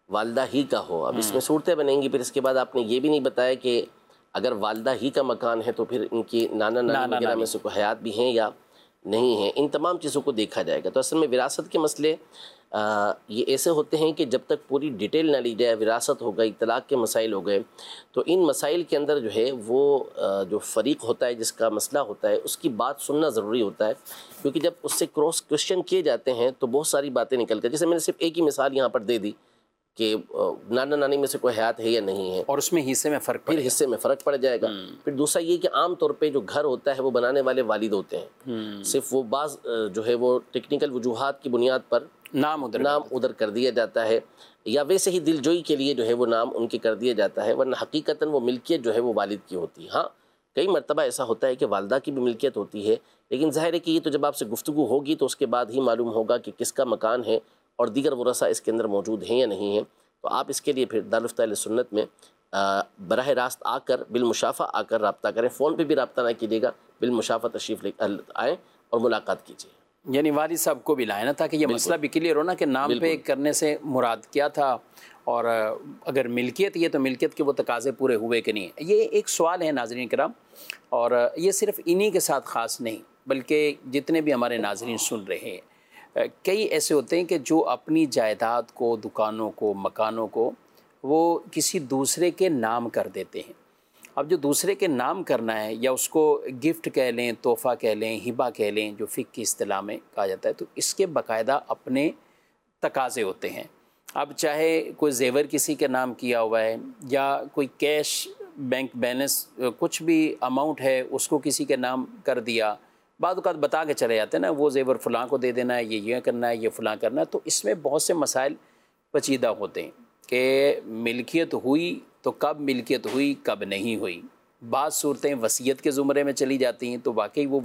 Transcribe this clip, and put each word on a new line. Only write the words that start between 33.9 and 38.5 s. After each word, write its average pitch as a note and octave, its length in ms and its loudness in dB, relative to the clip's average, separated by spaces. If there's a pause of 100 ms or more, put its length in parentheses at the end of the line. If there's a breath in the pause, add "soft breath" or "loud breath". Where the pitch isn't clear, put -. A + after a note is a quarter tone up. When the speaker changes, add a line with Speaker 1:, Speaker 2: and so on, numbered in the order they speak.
Speaker 1:
فرق C3+ 260 0
پڑ C#3+ 120 2
جائے B2 260 0
گا۔ A2 60 2
Speaker 2:
ہوں۔ F#2 360 -10
Speaker 1:
پھر D3 100 -2
دوسرا D3 280 0
یہ E3+ 160 2
کہ E3+ 160 0
عام E3+ 220 2
طور D#3 140 2
پہ D3+ 200 0
جو C3+ 120 0
گھر C3 220 -2
ہوتا C3+ 340 0
ہے C3 40 -2
وہ C3 100 0
بنانے B2 300 4
والے C3 200 2
والد G#2+ 300 0
ہوتے F#2 260 -2
ہیں۔ E2+ 80 -8 (220)
Speaker 2:
ہوں۔ G#2+ 360 -8